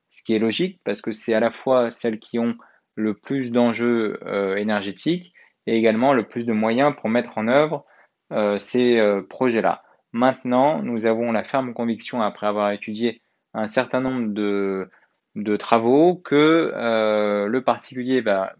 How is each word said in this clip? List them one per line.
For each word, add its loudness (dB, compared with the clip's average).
ce -20
qui 0
est 2
logique 0
parce -4
que -8
c'est -4
à 4
la 2
fois 2
celles -4
qui -8
ont -2
le -2
plus -6
d'enjeux, 2
euh, -2
énergétiques -4
et 0
également 4
le 2
plus -8
de -2
moyens 2
pour -6
mettre -2
en -2
œuvre, 0
euh, 0
ces, 2
euh, 2
projets-là. 0
Maintenant, 0
nous -4
avons 0
la -2
ferme -4
conviction, -6
après -4
avoir 0
étudié -6
un -4
certain -2
nombre -4
de, -2
de -2
travaux, 4
que, 2
euh, 0
le -2
particulier -2
va 0